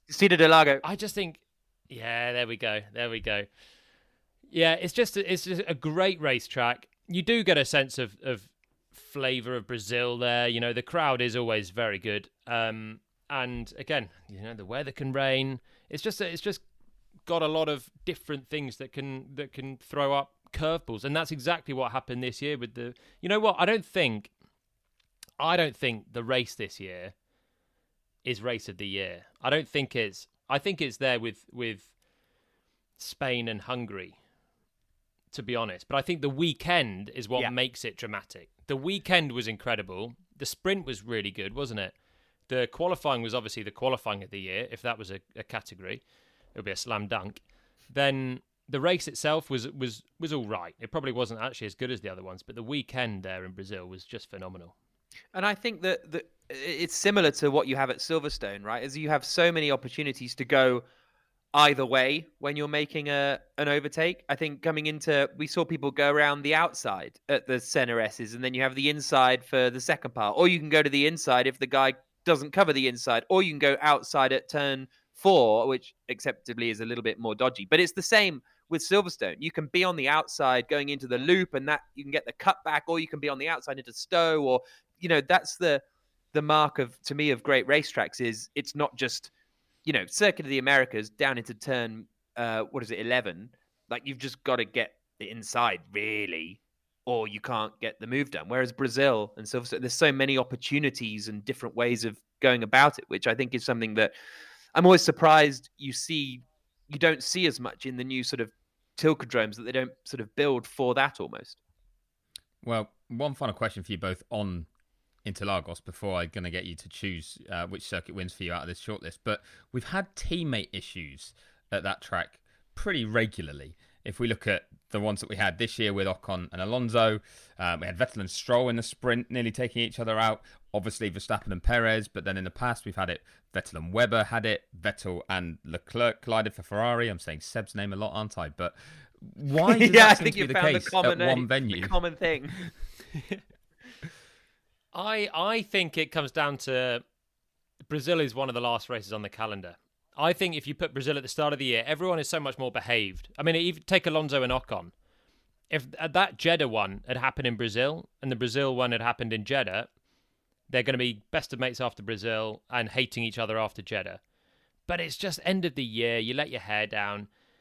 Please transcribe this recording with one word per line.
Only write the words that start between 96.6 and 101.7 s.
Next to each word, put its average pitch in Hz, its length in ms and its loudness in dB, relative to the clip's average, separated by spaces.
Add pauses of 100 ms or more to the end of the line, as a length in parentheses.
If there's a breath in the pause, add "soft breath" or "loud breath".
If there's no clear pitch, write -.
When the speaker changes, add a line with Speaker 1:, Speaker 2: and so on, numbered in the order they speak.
Speaker 1:
or 117 220 0
you 101 100 -10
can't 110 420 -4
get 113 200 -6
the 110 60 -10
move 135 240 -2
done. 80 180 -10
Whereas 123 240 0
Brazil 127 640 2
and 107 100 -14
Silverstone, 123 340 -6
there's 123 120 -4
so 156 180 6
many 135 280 2
opportunities 127 880 -2
and 104 160 -10
different 123 320 -8